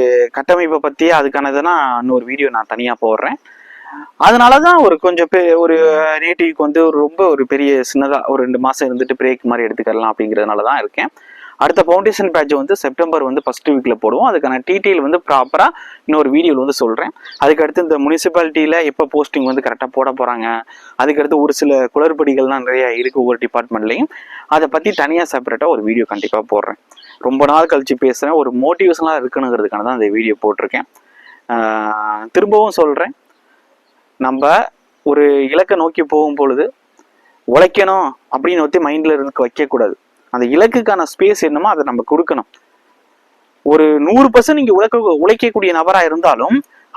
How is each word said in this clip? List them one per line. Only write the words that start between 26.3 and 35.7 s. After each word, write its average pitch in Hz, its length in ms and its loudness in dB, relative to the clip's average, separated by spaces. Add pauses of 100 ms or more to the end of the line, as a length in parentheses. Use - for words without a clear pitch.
போடுறேன். 104 280 -2 (480)
ரொம்ப 135 240 0
நாள் 160 200 2
கழிச்சு 139 240 0 (100)
பேசுறேன், 143 360 -2
ஒரு 127 100 -4 (120)
மோட்டிவேஷனலா 160 580 0
இருக்கணுங்கிறதுக்கான 117 680 -4
தான் 127 120 -2
இந்த 104 180 0
வீடியோ 110 260 -2
போட்டிருக்கேன். 104 440 -4 (640)
ஆஹ், 107 680 -4 (140)
திரும்பவும் 208 460 2
சொல்றேன், 160 320 -2 (1080)
நம்ம 131 280 0 (640)
ஒரு 147 120 2 (300)
இலக்கை 185 280 2